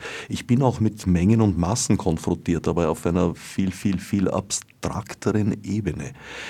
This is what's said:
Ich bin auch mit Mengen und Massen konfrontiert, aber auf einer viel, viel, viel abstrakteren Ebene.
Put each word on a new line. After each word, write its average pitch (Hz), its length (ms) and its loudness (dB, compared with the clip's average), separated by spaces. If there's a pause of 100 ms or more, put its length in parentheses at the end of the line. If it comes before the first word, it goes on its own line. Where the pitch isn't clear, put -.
(300)
Ich - 180 -6
bin 127 160 4
auch 123 160 4
mit 107 260 0
Mengen 95 360 4
und 92 180 4
Massen 95 380 2
konfrontiert, 82 680 0
aber 82 220 2
auf 78 160 -2
einer 87 300 2
viel, - 360 -4
viel, 95 280 -2
viel - 300 0
abstrakteren - 1300 -4
Ebene. 98 500 -4 (360)